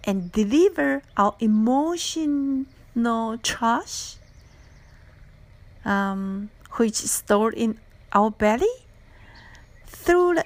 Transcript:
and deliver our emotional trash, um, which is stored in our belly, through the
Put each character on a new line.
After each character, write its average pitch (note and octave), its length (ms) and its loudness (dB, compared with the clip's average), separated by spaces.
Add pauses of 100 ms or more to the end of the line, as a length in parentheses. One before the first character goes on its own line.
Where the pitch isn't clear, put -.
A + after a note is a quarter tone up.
and F#3+ 300 -4
deliver C#4 680 2 (140)
our G#3 220 2
emotional C#4 1300 0 (760)
trash, - 760 -4 (1700)
um, G3 680 -4 (260)
which A3+ 260 0
is - 80 -6
stored G#3+ 440 0
in A3 240 -2 (340)
our G#3 180 4
belly, A#3+ 540 0 (1040)
through F4 480 2
the D#4+ 120 0